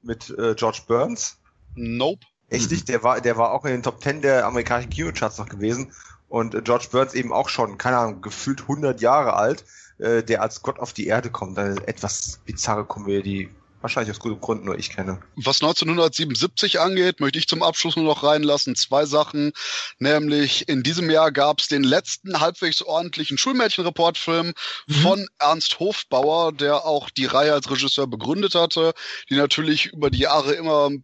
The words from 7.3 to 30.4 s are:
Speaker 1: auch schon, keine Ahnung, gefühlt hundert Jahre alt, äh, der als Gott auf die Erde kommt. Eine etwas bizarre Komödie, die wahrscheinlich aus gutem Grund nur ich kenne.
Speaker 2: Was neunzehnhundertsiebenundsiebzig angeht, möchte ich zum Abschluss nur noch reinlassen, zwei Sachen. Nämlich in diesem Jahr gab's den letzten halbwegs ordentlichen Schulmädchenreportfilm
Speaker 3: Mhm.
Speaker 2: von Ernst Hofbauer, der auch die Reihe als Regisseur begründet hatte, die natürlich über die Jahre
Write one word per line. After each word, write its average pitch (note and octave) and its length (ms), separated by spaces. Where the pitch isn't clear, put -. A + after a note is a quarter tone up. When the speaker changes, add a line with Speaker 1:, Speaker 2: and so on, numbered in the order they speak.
Speaker 1:
auch C3 160
schon, G#2 300
keine B2+ 200
Ahnung, G#2+ 220
gefühlt C3+ 480
hundert C#3 320
Jahre C3 340
alt, G#2+ 300
äh, A2+ 260
der A2+ 180
als - 180
Gott - 200
auf B2+ 120
die - 140
Erde A#2 240
kommt. F#2+ 260
Eine G2 300
etwas - 580
bizarre G#2+ 400
Komödie, G2+ 380
die - 40
wahrscheinlich A2+ 300
aus G2 80
gutem G#2+ 220
Grund G#2 240
nur F#2 120
ich - 140
kenne. F#2 300
Speaker 2:
Was C3 240
neunzehnhundertsiebenundsiebzig E3 1200
angeht, F3+ 400
möchte C#3+ 180
ich - 80
zum E3 160
Abschluss E3 320
nur D#3+ 120
noch C#3+ 180
reinlassen, D3 500
zwei C#3 320
Sachen. D3 460
Nämlich D3 680
in C3+ 140
diesem E3 280
Jahr D#3 200
gab's C#3+ 380
den C#3+ 160
letzten E3 560
halbwegs E3 420
ordentlichen D#3 560
Schulmädchenreportfilm E3+ 1120
Speaker 3:
Mhm. D3 60
Speaker 2:
von F#3 340
Ernst D3+ 400
Hofbauer, D#3+ 720
der D3 340
auch D3 220
die C3 180
Reihe C#3+ 260
als C#3 180
Regisseur C3+ 380
begründet D#3 480
hatte, E3 380
die C3+ 60
natürlich D3+ 560
über D3 180
die B2+ 80
Jahre C#3+ 360